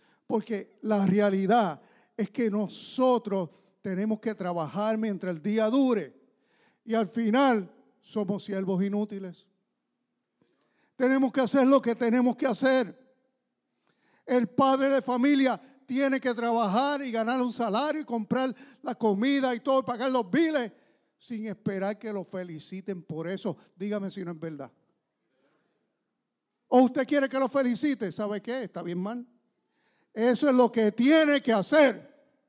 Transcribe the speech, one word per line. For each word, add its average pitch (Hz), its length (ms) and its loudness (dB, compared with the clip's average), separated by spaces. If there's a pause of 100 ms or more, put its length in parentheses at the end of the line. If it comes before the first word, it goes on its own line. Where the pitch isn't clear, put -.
(260)
Porque 220 560 -6
la 208 240 2
realidad 196 760 2 (380)
es 214 140 -4
que 233 180 -2
nosotros 208 1040 -2 (280)
tenemos 208 400 -4
que 220 140 -6
trabajar 180 640 -4
mientras 190 380 -4
el 156 80 -10
día 214 260 0
dure. 240 540 0 (600)
Y 226 100 -2
al 220 120 2
final 226 640 2 (300)
somos 202 420 -4
siervos 190 400 -2
inútiles. 202 640 -6 (1500)
Tenemos 262 340 2
que 269 100 0
hacer 254 260 4
lo 269 140 6
que 233 140 -2
tenemos 240 400 2
que 294 120 -2
hacer. 262 540 0 (1200)
El 247 220 2
padre 269 420 2
de 277 120 2
familia 254 600 2 (240)
tiene 269 340 0
que 247 140 -2
trabajar 233 680 0
y 262 100 -8
ganar 226 300 -2
un 247 120 -4
salario 262 480 -2
y 254 40 -12
comprar 233 480 -2 (280)
la 262 140 -6
comida 247 600 0
y 226 60 -8
todo, 269 220 2
pagar 247 280 -4
los 233 180 0
biles, 277 440 0 (440)
sin 220 300 -10
esperar 196 500 -6
que 214 140 -10
lo 190 140 -8
feliciten 180 760 -10
por 160 280 -10
eso. 190 280 -6 (200)
Dígame 202 340 -6
si 185 140 -10
no 175 60 -8
es 160 80 -12
verdad. 151 300 -12 (2000)
¿O 254 140 6
usted 262 260 2
quiere 285 220 2
que 262 100 -4
lo 269 80 0
felicite? 247 640 -2
¿Sabe 208 300 -6
qué? 247 220 -6
Está 175 200 -10
bien 175 140 -6
mal. 226 280 -6 (880)
Eso 247 360 2
es 254 60 4
lo 247 140 6
que 220 220 2
tiene 294 500 4
que 226 120 0
hacer. 226 600 2 (360)